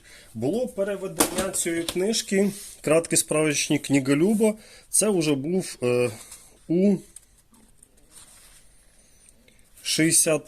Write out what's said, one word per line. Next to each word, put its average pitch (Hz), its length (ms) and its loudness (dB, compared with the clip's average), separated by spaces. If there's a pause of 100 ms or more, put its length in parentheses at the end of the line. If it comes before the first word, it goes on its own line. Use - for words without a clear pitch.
(340)
Було 175 340 -4
перевидання 190 840 -4
цієї 170 300 -4
книжки, 196 680 0 (300)
краткий 160 380 2
справочник 151 640 0
Книголюба. 165 720 2 (360)
Це 214 200 2
вже 156 240 2
був, 165 480 -2
е, 123 280 2 (580)
у 185 280 4 (2750)
шістдесят, 156 640 2